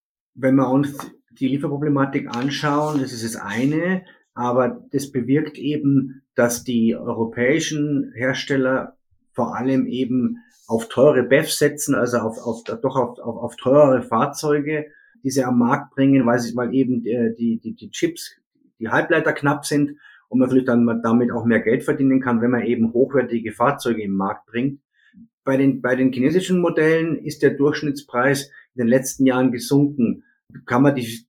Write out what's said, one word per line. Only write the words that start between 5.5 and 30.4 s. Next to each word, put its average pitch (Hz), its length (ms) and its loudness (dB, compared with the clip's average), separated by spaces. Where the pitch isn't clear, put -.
eben, 139 640 -2
dass 120 300 0
die 113 320 0
europäischen 143 1200 -2
Hersteller 131 840 -2
vor 117 220 -4
allem 131 300 0
eben 120 520 -2
auf 113 220 -4
teure 131 360 4
befs 135 360 0
setzen, 147 340 0
also 120 240 0
auf, 110 220 -4
auf, - 240 -8
doch 113 320 -6
auf, 120 240 -2
auf, 113 160 -10
auf - 220 -10
teurere 131 440 4
Fahrzeuge, 147 840 -2
die 135 80 -6
sie 131 140 0
am 123 160 0
Markt 123 340 0
bringen, 135 320 4
weil 120 140 2
sie, 117 160 -6
weil 120 180 -4
eben, 123 320 0
äh, 117 300 -2
die, 117 240 -2
die, - 160 -12
die 107 160 -18
Chips, - 480 -6
die 110 100 -6
Halbleiter 156 440 0
knapp 143 320 -2
sind 143 260 0
und 120 100 0
man 131 80 4
natürlich 131 180 2
dann 117 380 2
damit 117 280 2
auch 113 140 -4
mehr 113 140 4
Geld 117 240 0
verdienen 135 380 2
kann, 120 200 0
wenn 120 80 2
man 120 140 0
eben 113 300 0
hochwertige 120 580 0
Fahrzeuge 120 500 -2
im 98 140 -4
Markt 98 320 -4
bringt. 135 320 -4
Bei 135 140 0
den, 135 240 2
bei 123 140 0
den 127 160 2
chinesischen 180 480 0
Modellen 160 580 2
ist - 240 -10
der 139 100 6
Durchschnittspreis 139 1000 -2
in 123 40 -4
den 117 80 0
letzten 131 380 2
Jahren 127 260 4
gesunken. 127 720 0